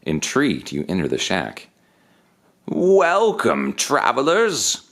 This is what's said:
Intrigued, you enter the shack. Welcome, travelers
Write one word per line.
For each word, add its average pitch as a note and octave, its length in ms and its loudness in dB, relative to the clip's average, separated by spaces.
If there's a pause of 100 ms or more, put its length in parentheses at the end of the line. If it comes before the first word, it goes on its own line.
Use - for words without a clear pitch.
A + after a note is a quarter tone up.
Intrigued, F2 680 -2
you D2 160 -4
enter F2 200 -2
the C2 100 -2
shack. C2+ 520 -6 (1000)
Welcome, F#3 1040 2
travelers C#3+ 1200 0